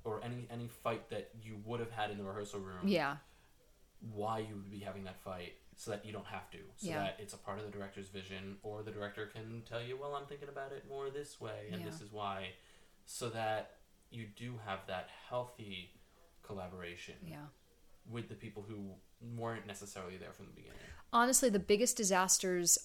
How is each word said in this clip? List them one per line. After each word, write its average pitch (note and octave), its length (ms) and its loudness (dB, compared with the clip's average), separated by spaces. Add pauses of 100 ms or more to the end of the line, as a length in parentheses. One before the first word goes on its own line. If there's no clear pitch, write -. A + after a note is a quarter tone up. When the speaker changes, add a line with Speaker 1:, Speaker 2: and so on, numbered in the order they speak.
Speaker 1:
or A2 200 0
any, A#2+ 260 -4
any A#2+ 180 -2
fight A#2 440 -2
that - 180 -2 (100)
you G#2+ 260 -8
would A#2 140 0
have A2+ 120 -2
had G#2+ 180 2
in G2+ 80 -2
the G2+ 60 -2
rehearsal G2+ 360 -2
room, F#2+ 280 0
Speaker 2:
Yeah. D3+ 300 6 (840)
Speaker 1:
why A2 380 0
you G#2+ 160 -4
would G2 140 -8
be G#2 100 -8
having G2 260 -4
that F#2 160 -8
fight, F2+ 320 -6 (220)
so - 160 -6
that G2+ 140 -2
you A2 60 -8
don't G2+ 160 -4
have G2 240 -8
to, F2+ 60 -10 (180)
so - 140 -6
Speaker 2:
Yeah. D#3 140 0
Speaker 1:
that G2 160 0
it's G2+ 140 -8
a G#2 40 -10
part G2+ 220 -4
of G#2+ 60 -4
the G2+ 60 -6
director's G2 380 -8
vision, G2 520 -8
or G#2+ 220 -4
the G#2+ 80 -6
director G2+ 360 -4
can A2+ 360 -8
tell A#2 180 -4
you, B2+ 160 -4
"Well, C#3+ 180 -2
I'm C#3+ 120 -4
thinking C#3+ 220 -10
about C#3 240 -6
it C3+ 140 -8
more C#3 220 -2
this C#3+ 300 -6
way, G#2+ 320 -4
and F2+ 100 -2
Speaker 2:
Yeah. E2 80 -4
Speaker 1:
this D#2+ 120 -8
is G#2 100 -12
why," G2 420 -2 (520)
so - 240 -4
that A2 480 0 (340)
you A#2 160 -6
do A#2+ 380 -6
have G2 220 0
that F#2 220 -2
healthy G2+ 800 -4 (520)
collaboration F2+ 720 -6 (100)
Speaker 2:
Yeah. E2 220 -8 (580)
Speaker 1:
with A2+ 220 -6
the A2 80 -8
people G2+ 280 -8
who G2+ 320 -6 (260)
weren't A#2 440 -2
necessarily F#2+ 520 -6
there F2+ 160 -10
from - 140 -14
the - 40 -14
beginning. - 260 -14 (360)
Speaker 2:
Honestly, B3 360 10
the G3+ 100 8
biggest G#3 360 8
disasters F#3 880 8